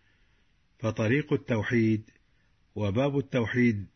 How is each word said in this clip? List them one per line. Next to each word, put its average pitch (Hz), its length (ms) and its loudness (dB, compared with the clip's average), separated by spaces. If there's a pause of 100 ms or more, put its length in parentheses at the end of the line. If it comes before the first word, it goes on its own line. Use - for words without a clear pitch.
(800)
فطريق 117 540 0
التوحيد 110 800 0 (640)
وباب 120 440 -2
التوحيد 120 760 0